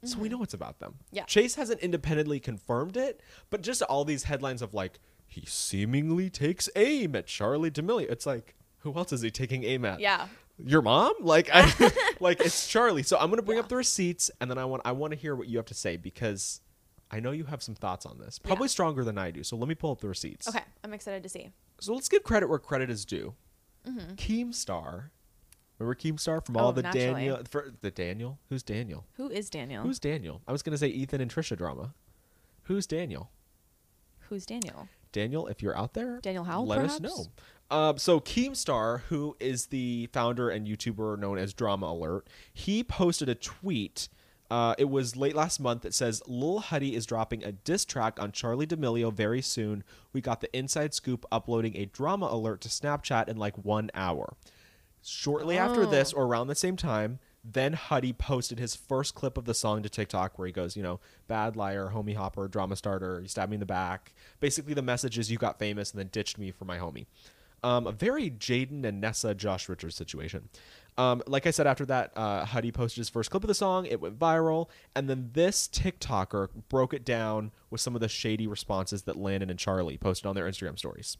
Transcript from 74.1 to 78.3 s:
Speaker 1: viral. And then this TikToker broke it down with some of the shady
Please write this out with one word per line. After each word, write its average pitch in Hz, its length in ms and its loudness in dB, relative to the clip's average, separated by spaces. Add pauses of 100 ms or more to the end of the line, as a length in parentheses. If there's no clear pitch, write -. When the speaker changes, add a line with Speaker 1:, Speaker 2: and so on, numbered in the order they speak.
Speaker 1:
viral. 160 480 4 (280)
And 135 140 0
then 131 240 -2
this 175 340 4
TikToker 101 800 0 (200)
broke 131 240 2
it 127 120 -6
down 110 460 0 (180)
with 113 120 -4
some 123 140 -2
of 113 60 0
the 113 80 0
shady 110 380 0